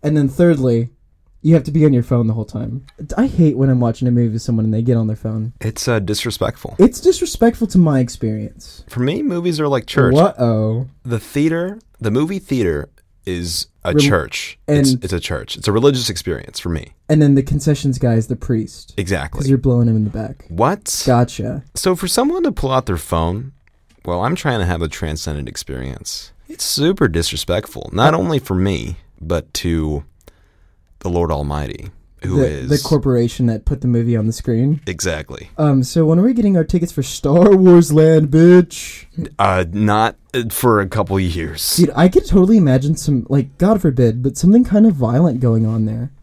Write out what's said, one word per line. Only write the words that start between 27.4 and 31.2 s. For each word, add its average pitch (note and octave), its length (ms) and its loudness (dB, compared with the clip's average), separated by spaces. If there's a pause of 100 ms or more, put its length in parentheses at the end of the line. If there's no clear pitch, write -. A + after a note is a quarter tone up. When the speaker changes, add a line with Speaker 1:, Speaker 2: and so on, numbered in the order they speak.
Speaker 2:
Not B2+ 220 2
Speaker 1:
Uh, D#3+ 40 -2
Speaker 2:
only E3 200 -2
for G2 160 -4
me, F2+ 420 -2 (240)
but D#2+ 340 -6
to D2+ 500 -4 (960)
the F2+ 100 -6
Lord E2+ 200 -2